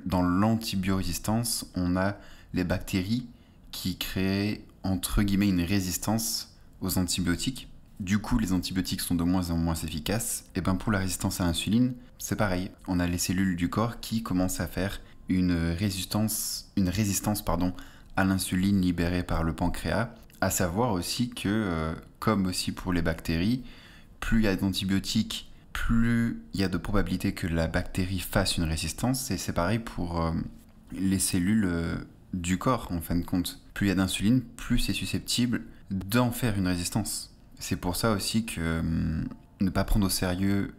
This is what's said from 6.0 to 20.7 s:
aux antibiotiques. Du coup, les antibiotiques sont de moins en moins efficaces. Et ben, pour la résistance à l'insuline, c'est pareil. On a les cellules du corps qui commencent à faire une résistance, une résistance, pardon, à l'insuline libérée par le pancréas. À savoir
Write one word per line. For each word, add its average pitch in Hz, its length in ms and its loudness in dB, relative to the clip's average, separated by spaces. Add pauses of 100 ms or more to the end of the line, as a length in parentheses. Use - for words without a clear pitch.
aux 92 160 -2
antibiotiques. 87 720 -2 (320)
Du 101 200 0
coup, 120 180 0
les 95 160 0
antibiotiques 92 480 -2
sont - 120 -2
de 87 100 2
moins 90 260 2
en 85 80 0
moins 82 160 2
efficaces. 82 800 -4
Et 92 80 -2
ben, 95 140 2
pour 113 160 0
la 98 80 2
résistance 95 420 -2
à - 20 2
l'insuline, 113 500 2 (240)
c'est - 180 -4
pareil. 95 340 0 (160)
On 90 140 0
a 87 60 2
les 87 120 0
cellules 92 380 0
du 85 120 0
corps 113 320 -2
qui - 220 -4
commencent 92 380 0
à 87 60 -2
faire 90 360 -4 (260)
une 90 240 2
résistance, 92 1200 -2
une 95 120 2
résistance, 104 560 0
pardon, - 300 4 (420)
à 98 80 6
l'insuline 95 560 4
libérée 87 420 4
par 82 220 2
le 80 100 2
pancréas. 90 600 0 (280)
À 95 80 2
savoir 101 420 2